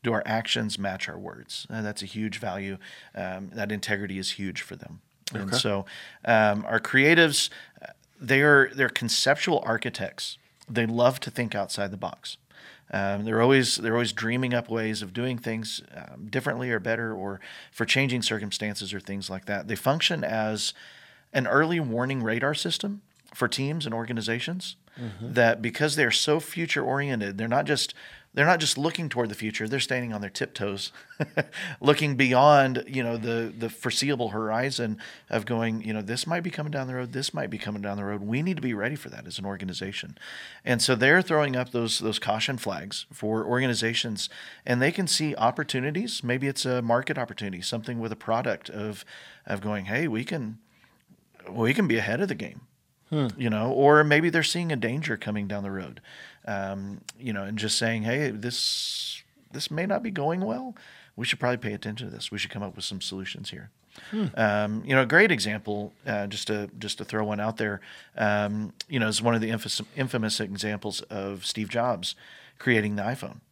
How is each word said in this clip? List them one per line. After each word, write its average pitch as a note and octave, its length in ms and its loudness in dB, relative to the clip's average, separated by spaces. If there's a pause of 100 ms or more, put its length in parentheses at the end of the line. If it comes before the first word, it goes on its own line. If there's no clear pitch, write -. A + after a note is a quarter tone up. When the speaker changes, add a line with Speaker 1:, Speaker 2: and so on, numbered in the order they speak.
Speaker 1:
Do A#2 120 0
our G#2+ 120 0
actions A2 540 -2
match F#2+ 300 -4
our E2 100 -12
words? - 500 -12
And A2 160 -4
that's G#2 160 -6
a G2+ 60 -8
huge G#2+ 320 -4
value. G2 380 -6 (360)
Um, F#2 400 -8
that G#2 180 -4
integrity G2+ 460 -2
is F#2+ 140 -4
huge F#2+ 300 -6
for - 140 -12
them. - 260 -16 (320)
And G2 160 -4
Speaker 2:
Okay. B2+ 80 2
Speaker 1:
so, G2+ 280 2 (400)
um, G#2+ 420 6
our A2+ 120 2
creatives, D3+ 720 6 (320)
uh, - 60 -16 (320)
they C3+ 220 4
are, C#3+ 320 8
they're C3+ 160 2
conceptual - 760 2
architects. - 720 -4 (320)
They A#2 180 2
love A#2+ 320 4
to - 100 -8
think A#2 240 -4
outside G2+ 380 -2
the G2+ 60 -8
box. - 400 -8 (540)
Um, G2+ 340 0
they're A2+ 160 4
always, B2+ 340 6
they're A2+ 180 0
always A#2 200 2
dreaming B2 420 0
up A#2+ 140 -2
ways A2 340 -2
of F#2 100 -12
doing B2 240 -2
things, A2+ 440 -6 (140)
um, C#2+ 340 -16
differently B2+ 420 -2
or A2 80 0
better, A2+ 340 -2
or G2 260 -6 (320)
for - 140 0
changing B2+ 380 2
circumstances G#2 680 -4
or G2 60 -6
things G2 300 -8
like F#2+ 160 -8
that. G2+ 220 -4
They A2+ 80 -2
function D#3 480 2
as G#2+ 500 0 (580)
an C3 140 2
early D#3+ 340 4
warning B2+ 440 0
radar A#2+ 320 2
system G3+ 460 -4 (340)
for C3 140 2
teams D3 360 -2
and A2+ 80 -4
organizations A#2 840 -4 (240)
Speaker 2:
Mm-hmm. A2+ 340 -8
Speaker 1:
that A2+ 280 6
because C#3+ 340 0
they're C3 160 6
so D#3 300 4
future D#3+ 420 -2
oriented, B2 540 -2
they're A2+ 100 -2
not B2+ 160 4
just C#3 300 0 (400)
they're C#3 120 4
not F3 140 6
just D3+ 180 0
looking D#3+ 320 -2
toward A#2 200 0
the G#2 60 -6
future, G#2+ 320 -4
they're C3+ 120 0
standing B2 340 -2
on G#2 80 -4
their G2 80 -6
tiptoes, - 640 -4 (440)
<laughs> - 460 -6
looking C#3+ 340 6
beyond, C3 720 8
you C3 160 -4
know, A#2 140 -2
the, A#2 400 -2
the A2+ 140 -4
foreseeable B2 580 0
horizon A2+ 720 -2 (320)
of A2 160 0
going, A2+ 360 0
you G#2+ 100 -4
know, G#2+ 100 -4
"This A#2 240 -4
might E3+ 160 0
be F3 80 -4
coming D3+ 200 -6
down C#3 140 -4
the B2+ 80 -8
road, B2+ 180 -6
this B2+ 220 -4
might C3 160 -4
be G#2+ 80 -6
coming G#2 240 -6
down G2+ 160 -4
the G2+ 80 -4
road." G2+ 160 -4
We A#2 220 0
need F3+ 140 0
to D#3 40 -6
be B2 140 -2
ready A#2 200 -2
for - 140 -12
that - 160 -14
as F2+ 140 -10
an F#2+ 80 -8
organization. F#2+ 680 -6 (480)
And B2 160 2
so C3 140 4
they're C#3 300 6
throwing D3+ 320 2
up B2+ 160 -2
those, A#2 280 0
those G#2+ 200 -2
caution A2+ 400 0
flags F#2+ 520 -6
for A2 320 -2
organizations, A#2 840 0 (340)
and B2 160 2
they C#3+ 120 4
can F3+ 160 -2
see D#3 280 0
opportunities. D3 880 0
Maybe B2+ 240 0
it's C3+ 180 -2
a B2+ 180 0
market B2+ 340 2
opportunity, G2+ 460 -6
something A#2 360 -4
with A2+ 120 -4
a A2 40 -6
product A2 540 0
of, G#2 340 -8 (440)
of G2 120 -2
going, G#2 260 -2
"Hey, B2+ 220 0
we A#2 160 -2
can, A2+ 360 -6 (920)
we A#2 240 2
can G#3 140 2
be A2+ 100 4
ahead G#2+ 240 0
of G3+ 60 0
the C#3+ 80 -2
game." - 260 -12 (480)
Speaker 2:
Hmm. C#3+ 280 0
Speaker 1:
You B2 120 0
know, A2 220 0
or D3 320 8
maybe D#3 260 6
they're D#3+ 140 2
seeing E3+ 280 -2
a D3 40 0
danger A#2+ 420 -2
coming G#2 300 -4
down G2+ 160 -4
the G2 80 -6
road, F#2 280 -8 (480)
um, G2 540 -6 (180)
you A#2+ 140 -6
know, G2 100 -4
and G#2+ 140 -6
just G#2+ 220 0
saying, A2+ 240 0
"Hey, C3 260 0
this, - 920 -4 (280)
this - 200 -6
may E3 160 -2
not G3+ 160 0
be A3+ 80 -4
going E3 300 0
well. A#3 340 -4 (400)
We A#2 100 -6
should - 140 -2
probably B2 180 2
pay A2 160 -4
attention G#2+ 340 -8
to F2+ 80 -12
this. - 160 -10
We G#2 60 -6
should - 140 -4
come G2+ 100 -6
up G2 140 -8
with F#2+ 100 -8
some F#2+ 160 -6
solutions F#2+ 480 -8
here." - 220 -14 (400)
Speaker 2:
Hmm. G#3+ 140 0 (120)
Speaker 1:
Um, G#2 480 2
you B2 80 2
know, C3 80 8
a B2 60 4
great F#3 240 8
example, G#2 600 -2 (140)
uh, G#2 220 -2
just G#2 200 -6
to, G#2 300 -2
just G#2+ 220 -6
to - 40 -8
throw A2 220 -2
one G#2 140 -2
out A2 180 -2
there, G#2 240 -2 (340)
um, G#2 580 0 (140)
you C#3 120 -2
know, A2 80 2
is G#2+ 160 0
one A#2 100 4
of A2+ 80 2
the A2 80 -2
infas-, A2 340 -4 (120)
infamous A#2 440 -2
examples G2+ 720 -4
of G2 380 -6
Steve G#2+ 220 -4
Jobs A#2 440 -2 (460)
creating G#2+ 360 4
the G2+ 60 -2
iPhone. G#2 380 -6 (120)